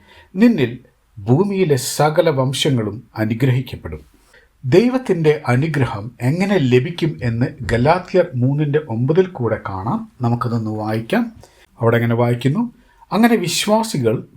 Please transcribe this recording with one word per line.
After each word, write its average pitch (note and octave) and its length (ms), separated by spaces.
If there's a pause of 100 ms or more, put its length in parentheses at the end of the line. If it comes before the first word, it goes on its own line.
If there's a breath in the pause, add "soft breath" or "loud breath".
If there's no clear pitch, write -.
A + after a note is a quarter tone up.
(360 soft breath)
നിന്നിൽ F#3 360 (460)
ഭൂമിയിലെ D#3 600 (100)
സകല D#3 420
വംശങ്ങളും B2+ 680 (200)
അനുഗ്രഹിക്കപ്പെടും." A2+ 880 (600 soft breath)
ദൈവത്തിൻ്റെ F3+ 680 (140)
അനുഗ്രഹം B2 580 (160)
എങ്ങനെ F#3 420
ലഭിക്കും C3+ 480 (100)
എന്ന് A#2+ 260 (140)
ഗലാത്യർ D#3+ 640 (100)
മൂന്നിൻ്റെ C#3+ 440 (100)
ഒമ്പതിൽ C3+ 380
കൂടെ A2+ 300
കാണാം. G2+ 420 (220)
നമുക്കതൊന്ന് A#2 500
വായിക്കാം. A2 520 (560 soft breath)
അവിടെ A#2 180
ഇങ്ങനെ A#2 180
വായിക്കുന്നു, A#2+ 460 (500 soft breath)
"അങ്ങനെ A3+ 240
വിശ്വാസികൾ F3 800 (220)